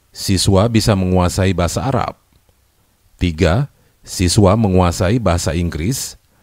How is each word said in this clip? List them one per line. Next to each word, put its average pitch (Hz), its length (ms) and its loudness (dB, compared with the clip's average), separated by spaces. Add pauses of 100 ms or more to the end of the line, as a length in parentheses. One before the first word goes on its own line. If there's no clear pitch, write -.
(140)
siswa 98 560 0
bisa 110 240 2
menguasai 92 640 0
bahasa 87 320 -4
Arab. - 320 -4 (1000)
Tiga, 87 480 0 (320)
siswa 92 560 2
menguasai 95 640 2
bahasa 87 320 -2
Inggris. 87 640 -4 (260)